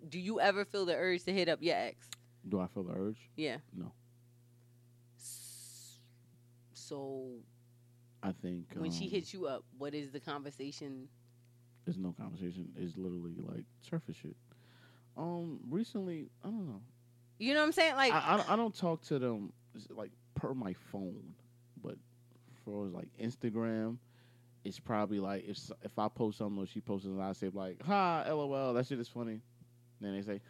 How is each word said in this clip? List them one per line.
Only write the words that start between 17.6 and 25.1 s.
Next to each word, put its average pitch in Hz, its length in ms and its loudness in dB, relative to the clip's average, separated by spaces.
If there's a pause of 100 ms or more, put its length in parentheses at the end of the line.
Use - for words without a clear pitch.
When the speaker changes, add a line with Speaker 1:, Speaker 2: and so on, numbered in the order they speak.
Speaker 1:
what 302 60 8
I'm 320 60 6
saying? 320 240 8
Like 269 160 8
Speaker 2:
I, 160 340 6
I, 165 60 4
I 208 40 8
don't 226 220 2
talk 165 280 2
to 147 120 4
them, 113 340 2 (220)
s-, 110 160 -14
like, 107 220 -8 (240)
per 135 180 0
my 120 200 0 (180)
phone, 95 420 -6 (480)
but 131 140 -6 (680)
for, 101 220 -2
like, 87 220 -6 (120)
Instagram, 113 760 0 (640)
it's 98 160 -6
probably, 104 420 2